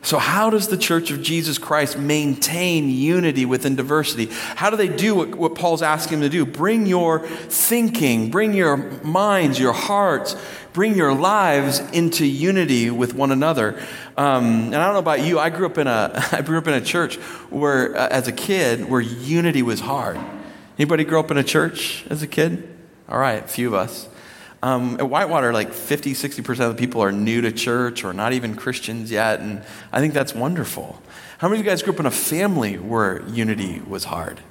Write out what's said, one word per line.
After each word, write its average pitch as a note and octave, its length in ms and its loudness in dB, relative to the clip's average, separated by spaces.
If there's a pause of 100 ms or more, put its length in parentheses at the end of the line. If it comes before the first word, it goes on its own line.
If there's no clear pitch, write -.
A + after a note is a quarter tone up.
So D3+ 160 0
how G3 300 2
does G#3+ 200 2
the F#3 80 0
Church E3 340 0
of C#3 100 -6
Jesus D#3 360 -2
Christ D3 400 0
maintain D3+ 920 0
unity C#3+ 560 2
within C3 300 0
diversity? C3+ 540 0 (260)
How F#3 140 0
do G#3+ 80 0
they G3+ 100 4
do F3 280 2
what, E3+ 200 0
what E3 200 0
Paul's E3 260 0
asking D#3 400 0
them C#3+ 80 2
to E3 80 0
do? D#3 80 2
Bring G3+ 400 0
your E3+ 420 2
thinking, C#3+ 1040 0
bring G#3 220 2
your E3 240 4 (260)
minds, E3+ 560 2
your B2+ 140 4
hearts, G3 600 0 (360)
bring G#3 240 2
your D3 180 4
lives C#3+ 680 4 (120)
into E3 340 2
unity C#3 640 2
with A#2+ 260 -2
one C3+ 160 2
another. C3 520 2 (320)
Um, B2 500 2
and B2 100 -4
I D#3+ 100 2
don't G3+ 80 2
know G3+ 60 2
about D3+ 260 2
you, E3 140 2
I D#3+ 100 2
grew E3+ 160 -2
up F3 120 -4
in C#3+ 100 0
a, A2+ 400 0
<laughs> - 40 -2
I - 100 0
grew D#3+ 180 0
up D#3+ 80 -4
in D3+ 60 2
a B2+ 80 2
church E3+ 340 -2 (340)
where, C#3 480 2
uh, B2 100 2
as B2 220 0
a - 20 -6
kid, B2+ 560 0
where B2 140 2
unity C3+ 640 0
was A2+ 180 -2
hard. A#2 380 -4 (580)
Anybody D#3 260 2
grow D#3+ 160 2
up D#3+ 120 -2
in D3 60 2
a C#3 60 2
church - 680 -2
as D3+ 120 -4
a D3+ 60 -8
kid? E3+ 420 0 (400)
All A#2+ 100 -2
right, B2+ 240 0
a - 40 -16
few B2 200 -2
of A2 60 -2
us. - 340 -2 (560)
Um, B2 320 0
at C#3 120 -2
Whitewater, C#3 460 2
like, G#2+ 180 0
fifty, C#3+ 440 -4
sixty C#3 260 -6
percent A#2+ 300 0
of A2+ 40 -6
the A#2+ 80 -2
people A#2+ 200 0
are G2 80 2
new A2 300 0
to A#2 100 0
church A#2+ 520 -2
or F#2+ 80 -4
not G#2+ 220 -2
even A#2 220 -4
Christians A2+ 560 -8
yet, G#2+ 280 0
and G#2+ 220 -8 (320)
I A#2 60 2
think D3+ 160 0
that's C#3 180 -2
wonderful. A#2 680 -6 (380)
How E3 100 -2
many G#3+ 120 2
of G3+ 60 -2
you G3+ 60 2
guys F3+ 120 0
grew G3 100 0
up D#3+ 60 -4
in D3 80 0
a A#2 40 0
family D#3 640 0
where G2+ 520 0
unity G#2+ 600 -2
was F#2 180 -6
hard - 340 -8 (120)